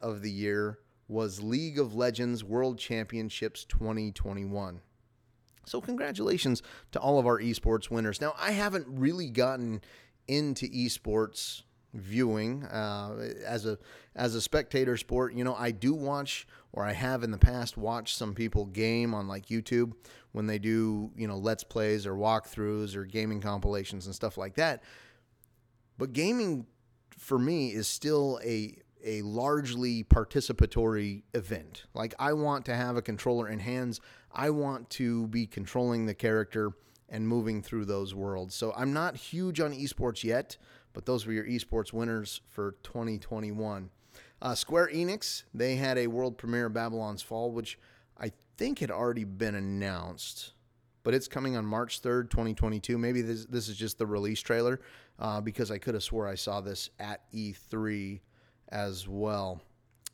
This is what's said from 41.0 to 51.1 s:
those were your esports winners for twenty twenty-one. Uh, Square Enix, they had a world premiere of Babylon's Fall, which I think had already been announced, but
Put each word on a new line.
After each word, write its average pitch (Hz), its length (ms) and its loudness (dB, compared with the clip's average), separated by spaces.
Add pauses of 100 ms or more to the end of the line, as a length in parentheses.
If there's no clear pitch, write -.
those 123 200 0
were 113 80 -2
your 107 100 0
esports 113 480 -2
winners 113 560 -2
for 101 360 -4
twenty 113 340 -4
twenty-one. 107 720 -4 (520)
Uh, 123 140 -2
Square 165 380 4
Enix, 175 500 -2 (100)
they 127 220 2
had 131 220 2
a 120 100 4
world 120 300 0
premiere 117 300 0
of 110 60 -2
Babylon's 113 480 -2
Fall, 117 300 -2
which 113 260 -6 (400)
I 110 140 -4 (260)
think 262 220 0
had 127 120 -2
already 117 340 0
been 101 300 -2
announced, 98 1000 -4 (500)
but 117 100 4